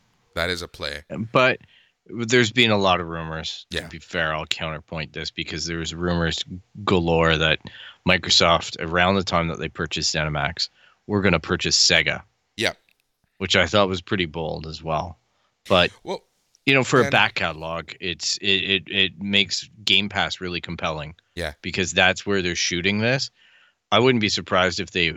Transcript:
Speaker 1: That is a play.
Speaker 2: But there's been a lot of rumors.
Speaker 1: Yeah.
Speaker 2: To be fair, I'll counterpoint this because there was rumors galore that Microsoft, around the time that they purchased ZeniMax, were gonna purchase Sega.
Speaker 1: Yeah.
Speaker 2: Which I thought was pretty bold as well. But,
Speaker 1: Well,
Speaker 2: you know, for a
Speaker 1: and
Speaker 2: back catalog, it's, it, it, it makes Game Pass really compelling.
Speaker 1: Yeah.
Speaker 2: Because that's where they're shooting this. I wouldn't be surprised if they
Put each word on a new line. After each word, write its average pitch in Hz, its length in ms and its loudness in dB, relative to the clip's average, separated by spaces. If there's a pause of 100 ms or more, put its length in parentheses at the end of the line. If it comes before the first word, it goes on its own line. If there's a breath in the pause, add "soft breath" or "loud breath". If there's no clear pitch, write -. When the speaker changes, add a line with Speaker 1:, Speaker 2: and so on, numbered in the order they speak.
(360)
Speaker 1:
That 85 140 -2
is 87 120 -4
a 85 80 -10
play. 73 340 -10 (300)
Speaker 2:
But 127 260 2 (460 soft breath)
there's 117 480 2
been 120 180 6
a 107 60 4
lot 92 240 4
of 85 60 -8
rumors. 80 600 -8
Speaker 1:
Yeah. 82 120 -6
Speaker 2:
To - 80 -10
be 82 100 -14
fair, 80 340 -4
I'll 78 120 -6
counterpoint 78 640 -8
this 80 180 -10
because 80 360 -8
there 82 140 -4
was 80 140 -6
rumors 85 460 0 (460)
galore 82 500 4
that 78 240 2 (480 loud breath)
Microsoft, 87 720 2
around 90 360 2
the 95 80 0
time 85 260 0
that 78 100 -8
they 80 80 -6
purchased 80 480 -4
ZeniMax, 73 540 -2 (380 soft breath)
were 104 140 0
gonna 90 180 4
purchase 82 380 -2
Sega. 76 440 2 (340)
Speaker 1:
Yeah. 104 180 -2 (640)
Speaker 2:
Which 95 180 0
I 92 80 4
thought 101 240 4
was 92 120 -4
pretty 92 260 -2
bold 78 400 -8
as 80 140 -12
well. 80 360 -6 (500)
But, 87 240 4 (120)
Speaker 1:
Well, - 200 -10 (420)
Speaker 2:
you 139 80 4
know, 131 100 4
for 131 160 4
a 120 40 6
Speaker 1:
and 135 80 -4
Speaker 2:
back 107 240 2
catalog, 82 640 -6
it's, 85 380 -4
it, 101 100 -8
it, 95 400 2
it 92 340 -2
makes 101 480 0 (160)
Game 101 240 2
Pass 92 320 -4
really 87 200 -6
compelling. 80 540 -8 (200)
Speaker 1:
Yeah. 80 260 -6
Speaker 2:
Because 85 320 -4
that's 92 320 4
where 98 160 0
they're 87 140 -2
shooting 90 440 -2
this. 123 300 0 (640 soft breath)
I 104 80 4
wouldn't 123 220 4
be 104 80 2
surprised 92 500 0
if 90 120 -8
they 87 260 2